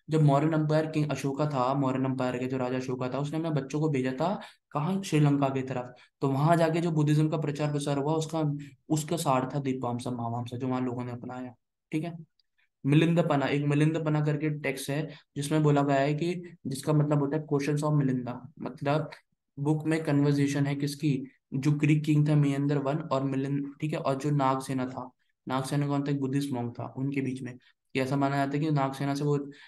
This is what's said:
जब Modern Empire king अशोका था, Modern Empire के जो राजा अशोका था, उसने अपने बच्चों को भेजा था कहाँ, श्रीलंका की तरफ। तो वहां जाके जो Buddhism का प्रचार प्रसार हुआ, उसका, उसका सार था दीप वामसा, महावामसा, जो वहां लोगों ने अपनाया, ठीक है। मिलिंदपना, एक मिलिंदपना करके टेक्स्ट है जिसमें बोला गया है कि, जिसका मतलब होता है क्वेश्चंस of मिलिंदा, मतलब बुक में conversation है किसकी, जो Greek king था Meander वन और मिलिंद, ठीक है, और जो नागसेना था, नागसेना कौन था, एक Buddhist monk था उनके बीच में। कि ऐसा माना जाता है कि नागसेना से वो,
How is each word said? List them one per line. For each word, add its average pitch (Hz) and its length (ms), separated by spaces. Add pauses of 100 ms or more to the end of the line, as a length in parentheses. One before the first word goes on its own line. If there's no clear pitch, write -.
जब 156 120
Modern 147 320
Empire 156 320
king 151 240
अशोका 139 360
था, 135 280
Modern 131 320
Empire 127 320
के 127 80
जो 131 120
राजा 127 200
अशोका 127 320
था, 131 100
उसने 147 180
अपने 165 120
बच्चों 151 300
को 156 100
भेजा 131 220
था 165 300 (300)
कहाँ, 185 320
श्रीलंका 143 460
की 131 120
तरफ। 123 320 (280)
तो 139 80
वहां 147 280
जाके 165 240
जो 170 100
Buddhism 151 380
का 165 80
प्रचार 147 340
प्रसार 143 260
हुआ, 143 160
उसका, 156 420 (340)
उसका 156 280
सार 131 380
था 147 40
दीप 131 240
वामसा, 120 280
महावामसा, 120 460
जो 131 100
वहां 127 180
लोगों 123 180
ने 123 80
अपनाया, 123 440 (360)
ठीक 156 120
है। 170 300 (520)
मिलिंदपना, 160 600
एक 143 180
मिलिंदपना 151 600
करके 151 240
टेक्स्ट 147 400
है 147 200 (260)
जिसमें 151 280
बोला 147 180
गया 139 180
है 143 140
कि, 170 440 (100)
जिसका 151 260
मतलब 147 260
होता 143 180
है 151 60
क्वेश्चंस 147 400
of 151 100
मिलिंदा, 127 680
मतलब 143 500 (500)
बुक 151 260
में 156 180
conversation 143 600
है 143 100
किसकी, 143 540 (240)
जो 139 180
Greek 151 320
king 151 260
था 151 60
Meander 143 420
वन 139 200
और 135 260
मिलिंद, 139 580
ठीक 151 120
है, - 60
और 135 160
जो 143 160
नागसेना 131 540
था, 123 260 (360)
नागसेना 143 400
कौन 143 160
था, 143 80
एक 139 80
Buddhist 135 340
monk 120 260
था 123 180
उनके 135 240
बीच 127 200
में। 123 160 (360)
कि 131 60
ऐसा 131 160
माना 139 200
जाता 139 220
है 151 60
कि 156 80
नागसेना 139 440
से 143 80
वो, 147 140 (300)